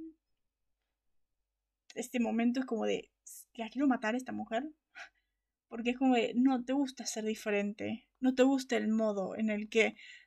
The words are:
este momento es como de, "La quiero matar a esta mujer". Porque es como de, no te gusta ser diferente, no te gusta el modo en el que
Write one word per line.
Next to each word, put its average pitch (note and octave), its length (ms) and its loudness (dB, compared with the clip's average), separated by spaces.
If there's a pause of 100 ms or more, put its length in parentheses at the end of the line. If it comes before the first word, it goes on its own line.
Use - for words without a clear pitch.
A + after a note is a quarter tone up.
(2000)
este A#3+ 240 -6
momento A#3 400 0
es C4 60 -2
como G#3+ 200 -4
de, G3+ 260 -4 (440)
"La A3 140 -10
quiero C#4 180 0
matar A3+ 280 2
a - 20 0
esta B3+ 140 -8
mujer". A3 320 -4 (1040)
Porque A#3 240 -4
es B3+ 60 -2
como C4 180 4
de, - 200 2
no B3+ 280 4
te C4 100 -2
gusta C4+ 320 -2
ser A3 200 -6
diferente, G#3 840 -2 (120)
no C4 160 2
te B3+ 80 6
gusta C4 340 2
el G#3+ 120 0
modo G#3 460 0
en A3 140 0
el G#3 200 -4
que G#3+ 260 4 (320)